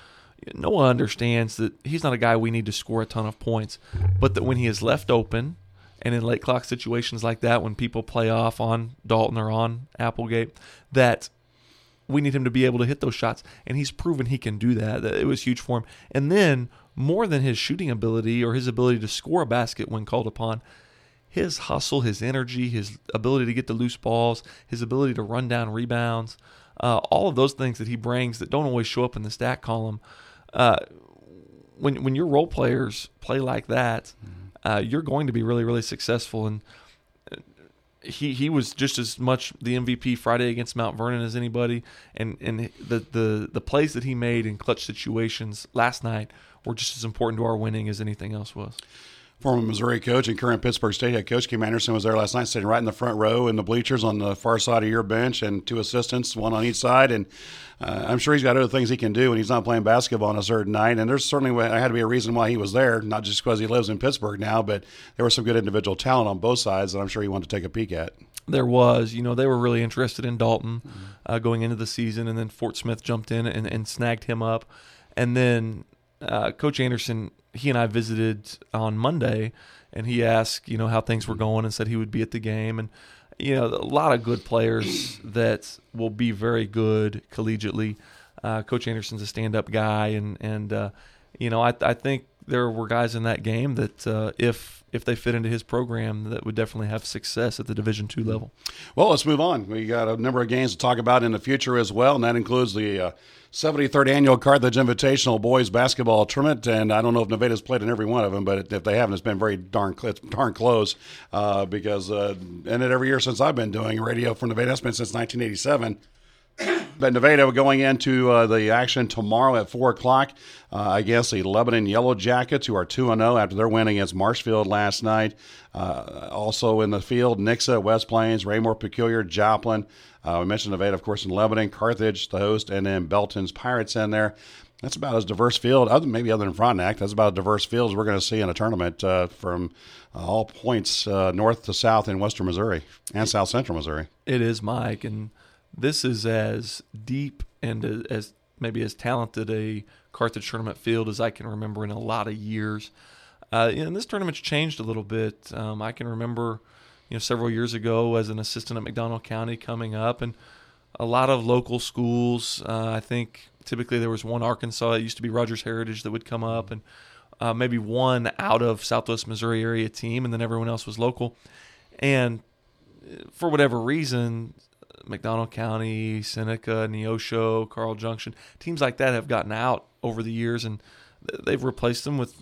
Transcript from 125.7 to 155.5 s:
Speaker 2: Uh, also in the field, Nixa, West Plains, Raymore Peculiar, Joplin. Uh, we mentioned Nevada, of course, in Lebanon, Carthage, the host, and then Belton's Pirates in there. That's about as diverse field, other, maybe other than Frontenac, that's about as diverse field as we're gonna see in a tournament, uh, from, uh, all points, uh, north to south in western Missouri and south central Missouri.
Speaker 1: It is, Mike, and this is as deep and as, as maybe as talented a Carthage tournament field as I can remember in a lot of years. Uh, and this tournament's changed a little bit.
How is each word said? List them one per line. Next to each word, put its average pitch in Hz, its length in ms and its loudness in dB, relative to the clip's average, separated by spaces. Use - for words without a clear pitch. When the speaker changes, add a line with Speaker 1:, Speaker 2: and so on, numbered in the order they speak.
Speaker 2:
Uh, 90 560 -6
also 110 520 2
in 104 80 2
the 104 100 0
field, 120 400 2
Nixa, 113 420 4
West 110 240 4
Plains, 113 400 2
Raymore 110 280 2
Peculiar, 113 500 0
Joplin. 104 640 2
Uh, 85 180 -2
we 87 60 0
mentioned 104 260 -2
Nevada, 98 200 0
of 92 100 -2
course, 104 220 -4
in 95 80 -6
Lebanon, 107 380 2
Carthage, 110 580 0
the 95 100 -2
host, 104 320 0
and 98 160 0
then 95 200 0
Belton's 98 440 0
Pirates 120 460 -4
in 110 140 0
there. 107 260 0
That's 135 120 -6
about 127 220 -2
as 110 80 2
diverse 107 320 2
field, 123 320 6
other, 147 180 6
maybe 117 240 0
other 107 140 2
than 92 100 -2
Frontenac, 104 440 2
that's 101 160 -4
about 104 180 4
as 87 40 -4
diverse 101 280 0
field 117 260 0
as 98 60 -2
we're 107 80 0
gonna 101 160 2
see 110 200 0
in 98 100 2
a 85 40 -2
tournament, 90 480 -2
uh, 92 260 2
from, 90 440 -4
uh, 87 100 -10
all 104 200 0
points, - 640 -2
uh, 95 240 2
north 110 320 2
to 98 100 -4
south 110 320 4
in 98 140 -2
western 101 260 -2
Missouri 90 360 -2
and 107 140 0
south 98 200 2
central 120 280 -2
Missouri. 78 320 -6
Speaker 1:
It 127 160 0
is, 113 200 0
Mike, 113 400 -4
and 107 280 -8
this 143 280 0
is 117 220 -2
as 110 560 -2
deep 135 380 -6
and 113 220 -4
as, 123 260 -6
as 107 240 -8
maybe 113 220 -4
as 107 120 -6
talented 117 560 -4
a 110 340 -4
Carthage 113 380 -4
tournament 110 260 -8
field 113 320 0
as 104 100 -6
I 113 120 0
can 110 160 -14
remember 107 360 -8
in 104 80 -6
a 107 80 -8
lot 110 300 -4
of 107 60 -6
years. 107 560 -6
Uh, 113 240 2
and 160 220 -4
this 220 100 -6
tournament's 190 340 -4
changed 151 380 -2
a - 40 -8
little 110 200 -6
bit. 110 520 -6